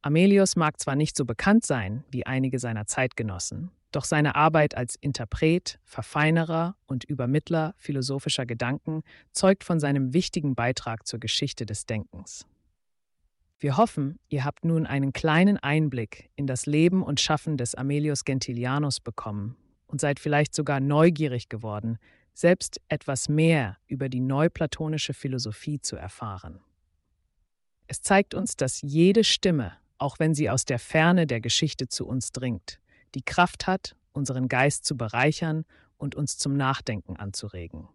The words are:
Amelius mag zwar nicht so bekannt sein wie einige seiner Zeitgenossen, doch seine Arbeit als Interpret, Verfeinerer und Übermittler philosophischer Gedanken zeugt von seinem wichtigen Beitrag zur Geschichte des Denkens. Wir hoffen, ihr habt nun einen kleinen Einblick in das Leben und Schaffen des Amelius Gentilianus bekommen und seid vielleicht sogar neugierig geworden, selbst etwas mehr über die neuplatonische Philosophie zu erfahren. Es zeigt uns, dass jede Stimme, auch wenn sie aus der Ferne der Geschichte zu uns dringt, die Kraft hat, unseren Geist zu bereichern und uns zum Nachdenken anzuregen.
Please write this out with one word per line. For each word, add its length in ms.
Amelius 520
mag 240
zwar 180
nicht 200
so 80
bekannt 400
sein 460
wie 160
einige 320
seiner 280
Zeitgenossen, 840
doch 140
seine 300
Arbeit 420
als 200
Interpret, 880
Verfeinerer 920
und 180
Übermittler 760
philosophischer 680
Gedanken 560
zeugt 320
von 160
seinem 320
wichtigen 420
Beitrag 520
zur 140
Geschichte 440
des 220
Denkens. 600
Wir 140
hoffen, 400
ihr 160
habt 220
nun 180
einen 300
kleinen 420
Einblick 800
in 100
das 200
Leben 360
und 160
Schaffen 380
des 180
Amelius 520
Gentilianus 720
bekommen 560
und 160
seid 180
vielleicht 340
sogar 260
neugierig 680
geworden, 480
selbst 440
etwas 420
mehr 560
über 240
die 100
neuplatonische 920
Philosophie 680
zu 160
erfahren. 640
Es 160
zeigt 320
uns, 200
dass 280
jede 420
Stimme, 480
auch 220
wenn 160
sie 160
aus 160
der 120
Ferne 480
der 140
Geschichte 480
zu 180
uns 260
dringt, 480
die 80
Kraft 440
hat, 300
unseren 360
Geist 360
zu 100
bereichern 720
und 200
uns 200
zum 180
Nachdenken 600
anzuregen. 800